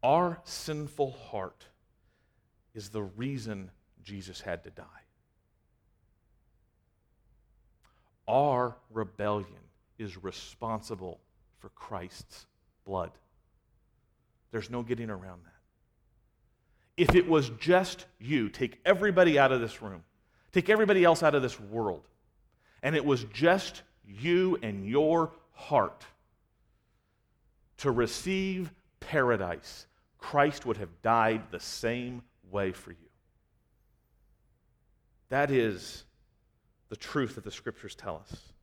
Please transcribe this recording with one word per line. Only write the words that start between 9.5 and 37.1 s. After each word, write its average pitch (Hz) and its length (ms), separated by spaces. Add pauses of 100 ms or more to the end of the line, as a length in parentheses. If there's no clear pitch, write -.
is 101 180
responsible 98 1040 (380)
for - 120
Christ's - 760 (380)
blood. 90 280 (1400)
There's 107 200
no 120 120
getting 117 280
around 92 340
that. 87 80 (1400)
If - 180
it 175 140
was 143 220
just 180 560 (120)
you, 117 300
take - 360
everybody 180 540
out 135 140
of 127 80
this 113 200
room, 95 240 (460)
take 180 180
everybody 208 360
else 165 180
out 151 120
of 139 80
this 123 180
world, 104 460 (760)
and 151 140
it 143 80
was 127 200
just 156 580 (220)
you 170 580
and 98 220
your 156 480 (200)
heart - 520 (1700)
to 139 120
receive 185 840 (280)
paradise, 107 840 (320)
Christ 143 480
would 113 100
have 87 260
died 113 480
the 90 80
same 123 640 (280)
way 98 220
for - 200
you. 85 160 (2250)
That 139 200
is 113 540 (840)
the 107 60
truth 123 400